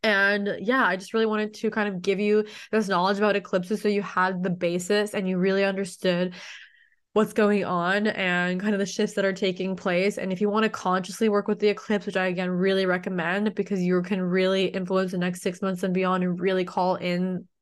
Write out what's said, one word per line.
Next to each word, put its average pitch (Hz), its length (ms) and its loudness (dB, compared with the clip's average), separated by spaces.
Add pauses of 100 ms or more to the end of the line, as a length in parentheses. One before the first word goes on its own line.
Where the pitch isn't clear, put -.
And 202 560 2
yeah, 240 240 2
I 185 120 2
just 190 180 -10
really 226 120 2
wanted 214 300 -2
to 220 140 -2
kind 214 180 -2
of 185 140 -6
give 190 180 0
you 208 260 4 (260)
this 208 160 2
knowledge 190 300 2
about 202 180 4
eclipses 196 460 -2
so 214 60 0
you 202 140 2
had 185 400 0
the 190 80 0
basis 180 640 0
and 185 160 -2
you 185 80 0
really 190 260 2
understood 185 720 -2 (800)
what's 214 200 2
going 208 320 2
on 185 420 0
and 180 540 0
kind 208 120 0
of 196 60 0
the 202 60 0
shifts 208 300 -4
that 196 100 0
are 190 80 2
taking 185 420 -2
place. 185 420 0
And 190 140 -4
if 185 80 -4
you 208 100 2
wanna 220 200 2
consciously 185 580 -2
work 202 200 2
with 208 120 -2
the 208 80 4
eclipse, 202 380 0
which 190 100 -6
I, 185 120 2
again, 180 220 -2
really 190 360 2
recommend 185 680 0
because 202 280 -2
you 180 200 2
can 185 200 -2
really 185 460 2
influence 190 440 -2
the 185 60 -4
next 180 240 -2
six 185 200 -4
months 190 220 -2
and 185 100 0
beyond 185 300 2
and 180 160 0
really 185 240 2
call 185 320 0
in 180 520 -2 (140)